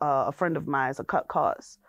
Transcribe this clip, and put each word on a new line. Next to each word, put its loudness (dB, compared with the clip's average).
uh, 2
a -2
friend 0
of -6
mine's, 0
a -6
cut -2
cost. -2